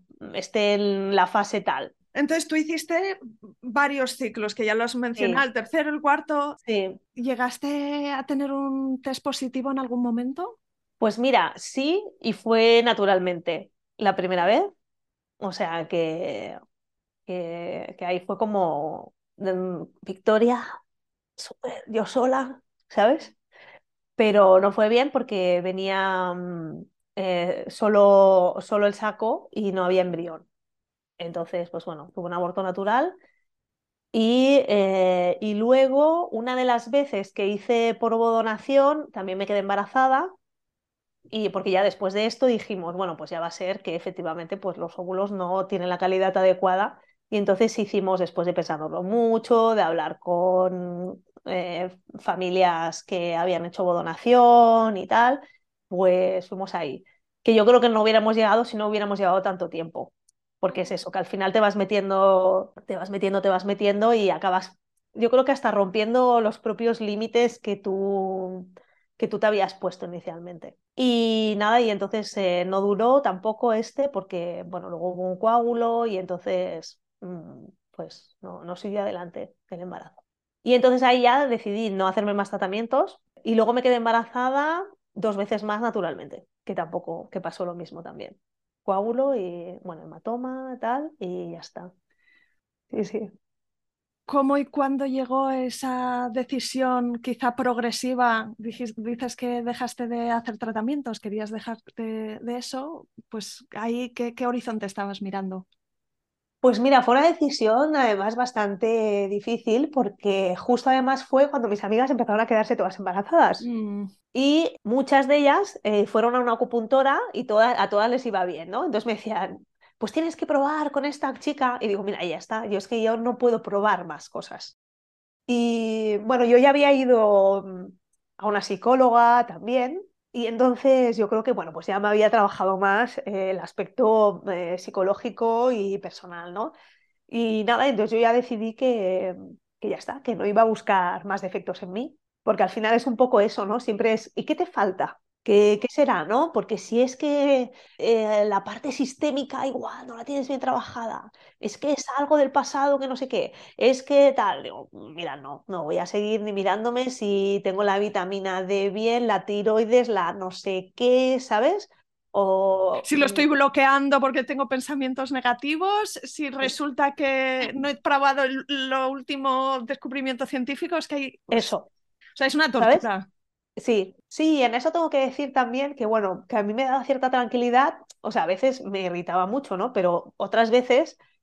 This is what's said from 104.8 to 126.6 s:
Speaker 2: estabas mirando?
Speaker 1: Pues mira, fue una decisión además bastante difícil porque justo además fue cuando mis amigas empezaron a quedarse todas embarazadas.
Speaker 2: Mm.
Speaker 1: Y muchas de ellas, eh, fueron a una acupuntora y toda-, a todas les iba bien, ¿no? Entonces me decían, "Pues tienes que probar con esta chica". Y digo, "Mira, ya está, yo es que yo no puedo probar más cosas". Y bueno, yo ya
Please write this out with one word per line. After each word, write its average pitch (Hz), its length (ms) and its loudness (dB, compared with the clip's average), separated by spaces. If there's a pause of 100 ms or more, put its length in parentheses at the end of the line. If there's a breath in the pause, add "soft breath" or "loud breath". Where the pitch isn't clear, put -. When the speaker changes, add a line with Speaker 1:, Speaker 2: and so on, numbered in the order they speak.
Speaker 2:
estabas 196 360 -8
mirando? 190 440 -8 (920)
Speaker 1:
Pues 226 200 4
mira, 262 220 6
fue 247 140 4
una 302 120 6
decisión 285 640 2
además 220 400 2
bastante 214 920 0
difícil 226 640 0
porque 196 640 0
justo 247 340 0
además 262 340 2
fue 269 260 4
cuando 240 180 -2
mis 208 160 -4
amigas 226 260 2
empezaron 220 300 0
a 226 60 2
quedarse 220 300 2
todas 185 220 -2
embarazadas. 202 640 2
Speaker 2:
Mm. 208 440 -6 (260)
Speaker 1:
Y 285 500 2
muchas 262 460 2
de 294 100 6
ellas, 294 460 2
eh, 214 220 2
fueron 233 300 0
a 254 40 2
una 240 140 0
acupuntora 254 680 0 (120)
y - 120 -6
toda-, 220 380 4
a 196 80 0
todas 208 200 2
les 247 160 -2
iba 190 180 -2
bien, 165 260 -8
¿no? 247 140 -4
Entonces 240 220 -2
me 226 80 -2
decían, 202 520 -8 (320 soft breath)
"Pues - 140 -6
tienes 320 240 -2
que - 100 -6
probar 294 460 0
con 277 120 -4
esta 285 340 -4
chica". 262 420 -2
Y 220 80 -4
digo, 202 140 -2
"Mira, 190 220 -6
ya 165 140 -6
está, 220 280 -8
yo 202 120 -2
es - 100 -10
que 226 140 -2
yo 220 140 2
no 233 220 -4
puedo 226 240 2
probar 202 440 0
más 147 220 -14
cosas". - 500 -14 (680)
Y 226 720 0
bueno, 247 260 2
yo 240 140 8
ya 277 120 8